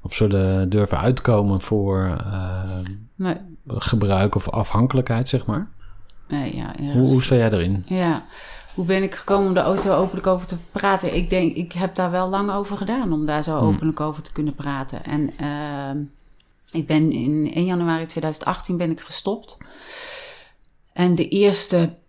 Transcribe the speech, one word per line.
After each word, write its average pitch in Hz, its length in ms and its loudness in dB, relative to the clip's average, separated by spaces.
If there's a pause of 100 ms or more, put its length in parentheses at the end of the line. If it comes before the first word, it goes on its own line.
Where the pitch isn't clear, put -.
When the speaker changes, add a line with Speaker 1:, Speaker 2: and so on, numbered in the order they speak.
Speaker 1:
of - 140 -10
zullen 95 540 2
durven 101 300 2
uitkomen 104 640 4
voor, 95 600 0
eh, 92 420 -4 (520)
Speaker 2:
Nee. 185 220 -2 (320)
Speaker 1:
gebruik 101 640 2
of - 140 0
afhankelijkheid, 120 800 2
zeg - 180 0
maar. 110 220 -2 (600)
Speaker 2:
Nee, 143 280 -4
ja, - 220 -8
ja, - 60 -6
Speaker 1:
Hoe, 143 100 -4
Speaker 2:
dat 123 100 6
is 131 80 6
Speaker 1:
hoe 127 100 6
sta 131 120 4
jij 117 180 6
erin? 95 340 2
Speaker 2:
Ja. 175 380 0 (500)
Hoe 185 100 -2
ben 190 180 2
ik 196 120 -2
gekomen 196 340 2
om 185 60 2
daar 175 240 2
zo 196 180 2
openlijk 185 300 0
over 185 200 2
te 175 100 -8 (160)
praten? 190 440 0
Ik 170 140 0
denk, 180 240 2
ik 170 180 -6
heb 185 220 -2
daar 180 160 0
wel 185 180 0
lang 196 220 -2
over 196 260 -4
gedaan 208 360 -2
om 151 140 0
daar 151 160 0
zo 156 160 -2
Speaker 1:
Hmm. 147 100 4
Speaker 2:
openlijk 156 320 0
over 151 220 -4
te - 100 -12
kunnen 147 220 -2
praten. 139 500 -8
En, 147 340 -2
ehm, 143 580 -6 (760)
ik 160 140 -4
ben 156 260 4
in 151 420 0
één 175 100 2
januari 170 420 0
tweeduizend 160 400 -4
achttien 180 300 -4
ben 170 140 0
ik 160 100 -4
gestopt. - 580 -6 (1300)
En 180 220 4
de 160 140 0
eerste 190 680 4 (140)